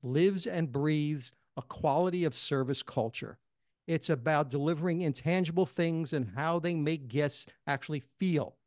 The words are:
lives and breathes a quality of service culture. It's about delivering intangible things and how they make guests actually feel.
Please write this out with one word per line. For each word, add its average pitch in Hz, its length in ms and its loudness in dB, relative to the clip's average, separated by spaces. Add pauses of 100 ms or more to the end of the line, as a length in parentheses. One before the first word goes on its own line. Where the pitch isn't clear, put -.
lives 165 440 2
and 165 240 -2
breathes 147 640 0 (240)
a 127 60 -8
quality 170 640 0
of 147 100 0
service 135 480 -2
culture. 117 560 -4 (480)
It's 165 240 -2
about 147 400 2
delivering 165 520 0
intangible 170 640 2
things 165 480 0
and 127 220 -2
how 160 240 0
they 175 160 -2
make 151 340 0
guests 139 380 -2 (200)
actually 143 360 -4 (160)
feel. 156 380 0 (100)